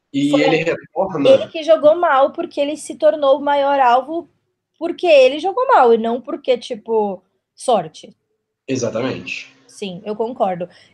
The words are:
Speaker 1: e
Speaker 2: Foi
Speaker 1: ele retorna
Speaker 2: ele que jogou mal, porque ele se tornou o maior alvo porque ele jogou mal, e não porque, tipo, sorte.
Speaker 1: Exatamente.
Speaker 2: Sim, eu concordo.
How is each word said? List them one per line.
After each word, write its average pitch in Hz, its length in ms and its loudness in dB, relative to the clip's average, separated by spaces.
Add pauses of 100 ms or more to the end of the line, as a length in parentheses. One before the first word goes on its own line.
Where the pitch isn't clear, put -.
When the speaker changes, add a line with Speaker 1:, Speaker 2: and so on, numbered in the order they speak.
(140)
Speaker 1:
e 143 180 0
Speaker 2:
Foi 147 100 2
Speaker 1:
ele 156 160 2
retorna 170 720 -2
Speaker 2:
ele 277 180 4
que 320 160 -10
jogou 302 340 4
mal, 294 340 2
porque 339 280 -10
ele 285 160 -2
se 302 200 -16
tornou 294 420 2
o 285 60 -8
maior 285 360 0
alvo 262 500 0 (480)
porque - 280 -6
ele 277 340 6
jogou 392 280 -2
mal, 285 260 6
e 226 40 4
não 226 220 -4
porque, - 380 -4
tipo, 214 640 -6 (340)
sorte. - 600 -4 (520)
Speaker 1:
Exatamente. 113 840 -6 (140)
Speaker 2:
Sim, 180 360 -14
eu 208 120 -8
concordo. 202 520 -6 (260)